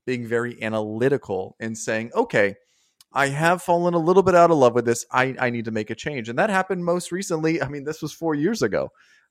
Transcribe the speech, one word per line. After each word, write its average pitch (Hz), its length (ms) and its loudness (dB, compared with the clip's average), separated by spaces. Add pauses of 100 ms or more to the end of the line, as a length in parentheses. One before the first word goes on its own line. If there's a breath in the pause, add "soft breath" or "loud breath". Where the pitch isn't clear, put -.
being 120 220 -4
very 117 360 -4
analytical 110 960 -2
and 113 180 -8
saying, 113 360 -4
"Okay, 117 420 0 (580)
I 139 140 2
have 165 340 0
fallen 175 320 0
a 175 40 2
little 180 240 4
bit 185 120 4
out 170 160 8
of 165 60 6
love 123 180 6
with 120 120 2
this. 117 260 0
I, 127 260 0
I 123 120 0
need 117 160 -6
to 117 40 -6
make 107 200 -4
a 117 40 -6
change." 131 340 -8
And 120 100 -6
that 208 120 2
happened 190 340 -2
most 175 280 -2
recently. 165 500 -2
I 131 60 -4
mean, 143 160 -10
this 151 180 -8
was 151 100 -8
four 160 220 -4
years 180 280 0
ago, 85 280 -2 (400 soft breath)